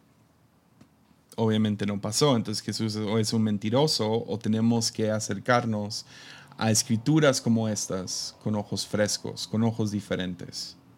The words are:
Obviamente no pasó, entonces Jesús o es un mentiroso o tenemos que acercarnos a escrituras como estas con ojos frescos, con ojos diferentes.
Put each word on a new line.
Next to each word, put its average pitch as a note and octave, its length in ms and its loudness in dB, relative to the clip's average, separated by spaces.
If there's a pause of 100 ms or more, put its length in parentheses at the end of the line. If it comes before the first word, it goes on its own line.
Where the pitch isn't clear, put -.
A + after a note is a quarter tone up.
(1300)
Obviamente G#2+ 500 2
no G2+ 160 -2
pasó, A#2+ 360 4
entonces G#2 260 -4
Jesús G#2+ 320 -2
o G#2+ 240 0
es G#2+ 140 0
un A2+ 100 2
mentiroso A2 800 0
o - 140 -4
tenemos A2+ 540 2
que G#2+ 180 -2
acercarnos G#2+ 960 -2 (500)
a A2 140 2
escrituras C3 720 4
como A2+ 280 2
estas - 720 -6
con G#2+ 140 -2
ojos G#2 320 -4
frescos, - 640 -2
con A2 160 2
ojos A2 260 0
diferentes. F#2 840 -6 (220)